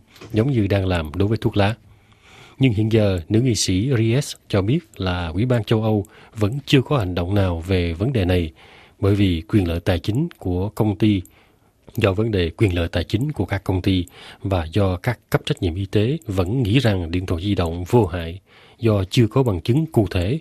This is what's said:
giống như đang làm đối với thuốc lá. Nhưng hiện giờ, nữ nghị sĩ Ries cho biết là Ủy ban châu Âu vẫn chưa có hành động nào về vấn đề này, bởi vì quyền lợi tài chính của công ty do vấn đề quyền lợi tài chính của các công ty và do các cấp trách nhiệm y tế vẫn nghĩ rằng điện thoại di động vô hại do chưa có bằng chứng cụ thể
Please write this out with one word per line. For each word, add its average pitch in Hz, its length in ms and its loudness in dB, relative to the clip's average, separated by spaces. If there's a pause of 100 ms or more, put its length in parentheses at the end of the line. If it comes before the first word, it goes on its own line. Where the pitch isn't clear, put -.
(320)
giống 117 200 2
như 110 140 2
đang 98 200 0
làm 85 280 -2
đối 98 140 0
với 110 100 0
thuốc - 180 -2
lá. 101 180 2 (840)
Nhưng 131 140 4
hiện 107 200 0
giờ, 104 360 4
nữ 107 120 4
nghị 123 140 2
sĩ 98 440 0
Ries 113 360 0 (140)
cho 98 140 0
biết 120 160 2 (180)
là 90 320 -4
Ủy 90 180 -2
ban 120 180 0
châu 110 180 0
Âu 110 240 0 (300)
vẫn 107 300 0
chưa 139 160 4
có 147 160 0
hành 92 160 -2
động 90 200 -2
nào 92 320 0
về 90 260 0
vấn 101 200 -2
đề 107 120 0
này, 87 280 0 (480)
bởi 101 140 4
vì 92 340 2
quyền 95 200 2
lợi 82 120 -2
tài 92 180 0
chính 139 300 -2 (100)
của 92 300 -4
công 107 280 0
ty 104 260 2 (720)
do 98 160 2
vấn 110 180 -2
đề 90 260 0
quyền 95 180 2
lợi 87 140 0
tài 85 160 -4
chính 135 280 -4
của 101 120 -4
các 95 200 -4
công 92 180 -2
ty 92 220 0 (380)
và 92 300 -2
do 95 240 0
các 117 220 -4 (120)
cấp - 160 -2
trách - 160 -6
nhiệm 85 120 -2
y 98 120 -6
tế 113 400 0
vẫn 95 360 -2
nghĩ 107 160 2
rằng 98 320 0
điện 90 160 -4
thoại 87 160 -4
di 101 120 0
động 87 300 -2
vô 113 220 4
hại 85 340 -8 (380)
do 107 320 2
chưa 120 160 4
có 135 160 2
bằng 101 180 0
chứng 147 260 0
cụ 117 240 2
thể 95 300 -2